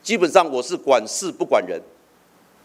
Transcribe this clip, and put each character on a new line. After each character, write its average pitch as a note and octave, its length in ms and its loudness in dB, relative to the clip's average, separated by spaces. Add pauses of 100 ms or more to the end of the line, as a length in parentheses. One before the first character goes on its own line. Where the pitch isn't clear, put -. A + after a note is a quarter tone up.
基 A3 160 -2
本 F3 140 2
上 E3 200 4
我 B2 120 -4
是 - 120 -8
管 A#2+ 320 2
事 - 240 -8
不 - 140 -6
管 G#2+ 220 0
人。 E2+ 120 -8 (840)